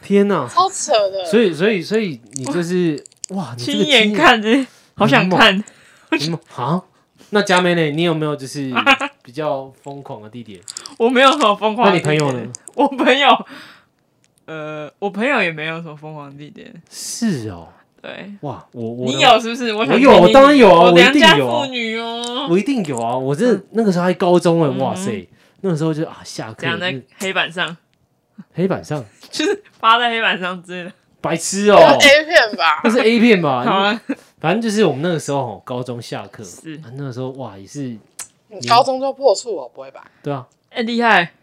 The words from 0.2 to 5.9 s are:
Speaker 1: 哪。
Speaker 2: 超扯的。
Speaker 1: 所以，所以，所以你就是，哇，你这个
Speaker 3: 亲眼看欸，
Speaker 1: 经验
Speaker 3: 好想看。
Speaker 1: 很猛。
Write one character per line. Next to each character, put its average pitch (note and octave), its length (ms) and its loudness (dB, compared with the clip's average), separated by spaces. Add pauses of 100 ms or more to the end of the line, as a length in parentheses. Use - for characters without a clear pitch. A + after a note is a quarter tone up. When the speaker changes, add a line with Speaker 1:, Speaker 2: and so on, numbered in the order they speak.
Speaker 1:
哪。 E3 260 -2
Speaker 2:
超 F#4 160 2
扯 - 220 -6 (180)
的。 F#3+ 160 -8
Speaker 1:
所 F#3 140 2
以， G3 140 2
所 E3+ 160 0
以， G3 120 -2
所 D#3 160 -4
以 F3 220 -4 (140)
你 B2+ 120 -10
就 F3 160 -4
是， E3+ 400 -2 (280)
哇， F3+ 280 -10
你 A#2+ 60 -12
这 C#4+ 80 -6
个 D4 80 -4
Speaker 3:
亲 D4+ 80 2
眼 A3 260 2
看 B3+ 240 4
欸， A3 40 -4
Speaker 1:
经 G#3+ 100 0
验 C4 160 2 (280)
Speaker 3:
好 G#3+ 120 2
想 A3 220 2
看。 F3 100 2
Speaker 1:
很 G#3+ 160 6
猛。 G#3 80 -4 (460)